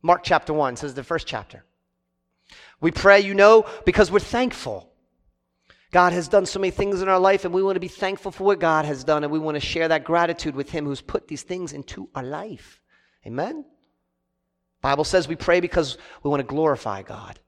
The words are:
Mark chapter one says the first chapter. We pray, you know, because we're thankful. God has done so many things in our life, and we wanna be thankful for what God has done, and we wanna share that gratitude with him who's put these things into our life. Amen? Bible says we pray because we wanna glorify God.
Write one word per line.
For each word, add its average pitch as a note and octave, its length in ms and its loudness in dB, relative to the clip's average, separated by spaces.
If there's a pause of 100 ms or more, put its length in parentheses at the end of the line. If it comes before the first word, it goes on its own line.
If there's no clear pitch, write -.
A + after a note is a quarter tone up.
Mark F3 220 2
chapter D#3+ 300 0
one C#3 220 0
says C#3 180 -10
the C3 120 -10
first E3 200 -4
chapter. - 380 -12 (1160)
We E3 100 2
pray, G3+ 300 6
you G3 120 -4
know, G#3+ 320 8 (200)
because F3+ 260 4
we're G3+ 80 2
thankful. G3 720 -6 (1000)
God F3 200 6
has E3+ 160 -4
done G3+ 180 4
so F#3+ 140 -8
many F#3+ 100 0
things G3 320 -2
in F#3+ 60 -2
our F#3+ 100 4
life, F#3+ 280 4
and F3 80 -4
we F#3 100 0
wanna F#3+ 160 0
be F3 80 -8
thankful G3 420 -8
for F#3+ 140 -12
what G3 160 2
God D#3 240 2
has C#3 220 -6
done, D3+ 180 2
and D3 80 -4
we D#3 80 -2
wanna D3+ 220 -4
share E3 260 -4
that D#3 160 0
gratitude E3 500 -2
with C#3 160 -8
him D3+ 160 -6
who's C#3 140 -6
put - 300 -8
these D3 140 -12
things F3+ 280 -10
into C#3 420 -16
our C3 100 -8
life. D3+ 580 -14 (440)
Amen? F#3+ 380 -8 (1200)
Bible C#3+ 240 0
says E3+ 240 0
we D#3+ 80 -6
pray F3+ 240 2
because E3 360 -2 (260)
we D3 60 -2
wanna C#3 140 -2
glorify B2+ 600 -2
God. G2+ 440 -18